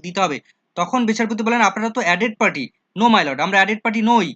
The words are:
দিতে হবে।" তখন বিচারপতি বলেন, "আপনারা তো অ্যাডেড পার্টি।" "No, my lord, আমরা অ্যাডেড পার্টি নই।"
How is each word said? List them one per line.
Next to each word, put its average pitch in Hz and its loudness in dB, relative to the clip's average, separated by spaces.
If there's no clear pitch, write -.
দিতে 175 -8
হবে।" 151 0
তখন 175 -2
বিচারপতি 220 -2
বলেন, 233 0
"আপনারা 214 0
তো 220 -6
অ্যাডেড 180 0
পার্টি।" 165 -2
"No, 208 0
my 202 4
lord, 135 -4
আমরা 185 0
অ্যাডেড 208 2
পার্টি 226 -2
নই।" 220 4